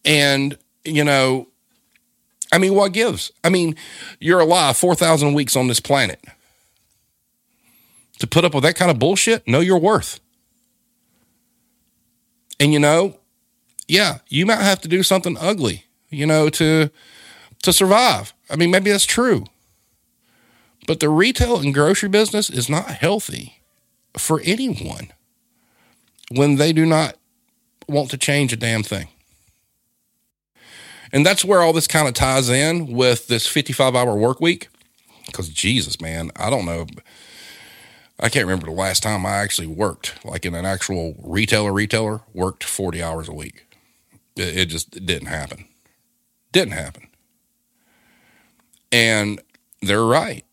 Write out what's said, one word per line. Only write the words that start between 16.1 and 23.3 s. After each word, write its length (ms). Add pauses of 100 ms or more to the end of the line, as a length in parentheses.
you 140
know, 260
to, 400 (720)
to 100
survive. 600 (160)
I 60
mean, 160
maybe 220
that's 120
true. 420 (1400)
But 140
the 80
retail 500
and 160
grocery 340
business 400
is 220
not 160
healthy 720 (560)